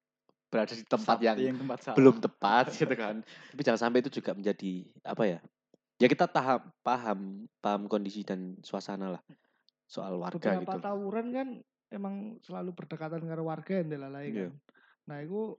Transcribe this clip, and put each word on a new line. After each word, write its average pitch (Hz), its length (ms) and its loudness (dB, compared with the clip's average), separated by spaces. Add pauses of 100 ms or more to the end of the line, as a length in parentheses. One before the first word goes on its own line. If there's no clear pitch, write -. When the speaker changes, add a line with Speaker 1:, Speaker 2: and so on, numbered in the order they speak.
(460)
Speaker 1:
berada 110 260 0
di 113 120 -10
tempat 110 340 2
Speaker 2:
Saat 113 80 2
Speaker 1:
yang 110 120 4
Speaker 2:
yang 131 200 0
tempat 131 240 -4
salah. 120 140 -6
Speaker 1:
belum 131 240 12
tepat 110 520 4
Speaker 2:
<laughs> - 40 -8
Speaker 1:
gitu 131 200 0
kan. 107 280 -4
Tapi - 400 -12
jangan 113 180 4
sampai 120 200 4
itu 127 120 -6
juga 107 200 -4
menjadi, 98 400 -2 (280)
apa 110 240 -2
ya, 87 140 0 (580)
ya 123 100 8
kita 175 200 4
tahap, 131 400 0 (140)
paham, 104 680 -2 (100)
paham 104 300 -2
kondisi 101 340 -2
dan 92 400 -6
suasana 95 540 -6
lah - 80 -14 (600)
soal - 320 -6
warga 180 200 -6 (180)
Speaker 3:
Beberapa 180 80 -2
Speaker 1:
gitu 190 120 -4
loh. 175 80 -6
Speaker 3:
tawuran 202 460 -4
kan 262 180 -4 (400)
emang 196 280 -8 (260)
selalu 180 320 -8
berdekatan 160 480 -8
karo 165 220 -6
warga 160 320 -4
yang 170 140 0
dilalai 139 380 -8
Speaker 1:
Iya. 226 160 -6
Speaker 3:
kan. - 80 -6 (540)
Nah, 147 140 -10
itu 196 400 -6